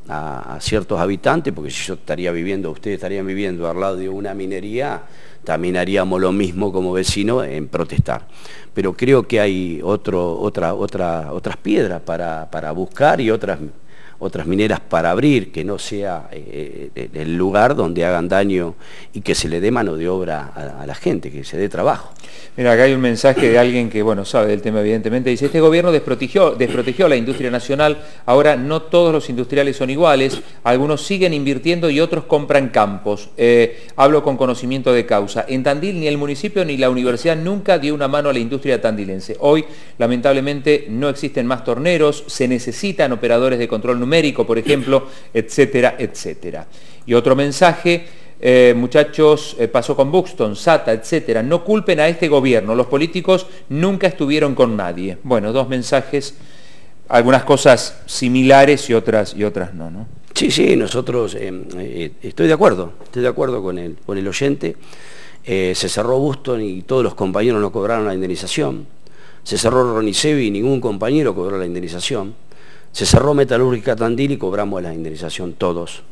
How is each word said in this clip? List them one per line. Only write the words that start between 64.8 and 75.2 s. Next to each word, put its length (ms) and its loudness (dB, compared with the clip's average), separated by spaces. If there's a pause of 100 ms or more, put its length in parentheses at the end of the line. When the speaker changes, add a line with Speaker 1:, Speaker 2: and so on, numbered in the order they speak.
Speaker 1:
Eh, 300 0
se 140 -2
cerró 300 0
Buxton 420 -2
y 220 -6
todos 200 2
los 120 0
compañeros 460 2
no 120 0
cobraron 340 0
la 80 -2
indemnización. 720 -4 (560)
Se 140 -4
cerró 380 2
Ronicevi 520 0
y 40 0
ningún 300 0
compañero 540 0
cobró 240 -4
la 80 -4
indemnización. 680 -6 (580)
Se 140 -2
cerró 260 6
Metalúrgica 640 2
Tandil 360 0
y 40 -4
cobramos 460 -2
la 100 -8
indemnización 640 -8